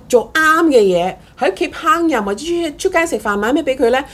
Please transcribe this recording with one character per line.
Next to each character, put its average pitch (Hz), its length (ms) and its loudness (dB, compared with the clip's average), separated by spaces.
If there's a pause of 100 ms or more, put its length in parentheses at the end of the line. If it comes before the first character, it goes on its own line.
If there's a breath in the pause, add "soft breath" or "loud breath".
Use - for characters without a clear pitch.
做 226 240 2
啱 311 320 2
嘅 269 140 4
嘢， 180 360 2 (220 soft breath)
喺 302 140 0
屋 381 40 -8
企 349 140 -4
烹 339 360 0
飪 254 180 0
或 202 100 -4
者 214 120 -8
出， 339 440 -4
出 - 0 -
街 339 160 0
食 294 140 -4
飯 208 180 -4
買 214 160 0
咩 320 80 0
畀 262 140 -2
佢 254 160 2
呢， 262 80 2 (140)